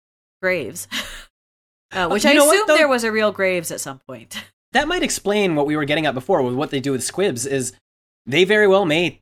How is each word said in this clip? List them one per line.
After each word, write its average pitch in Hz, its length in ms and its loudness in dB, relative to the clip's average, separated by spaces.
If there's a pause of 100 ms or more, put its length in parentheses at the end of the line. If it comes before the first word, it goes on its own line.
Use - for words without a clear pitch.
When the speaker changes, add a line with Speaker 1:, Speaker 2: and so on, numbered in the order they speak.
(420)
Speaker 1:
Graves, 175 480 -4
<laughs> - 40 -16 (1000)
uh, 180 140 -2
Speaker 2:
Oh, - 20 -2
Speaker 1:
which 208 140 -2
Speaker 2:
you - 60 6
Speaker 1:
I 277 40 6
Speaker 2:
know 294 120 6
what, 311 100 6
Speaker 1:
assume 415 120 2
Speaker 2:
though? 311 100 4
Speaker 1:
there 302 100 4
was 247 160 0
a 226 80 -2
real 214 220 0
Graves 185 380 -2
at 165 100 -8
some 135 180 -12
point. 117 380 -16 (120)
<laughs> - 40 -20 (200)
Speaker 2:
That 285 140 0
might 349 140 -2
explain 202 540 0
what 143 100 0
we 151 100 -2
were 151 80 -2
getting 151 220 -2
at 135 80 0
before 139 300 0
with 123 100 -2
what 143 160 -4
they 143 100 -4
do 139 120 -4
with 127 120 -4
squibs. 143 440 -4
Is 135 260 -4 (540)
they 143 160 2
very 214 240 4
well 196 180 4
may 156 360 0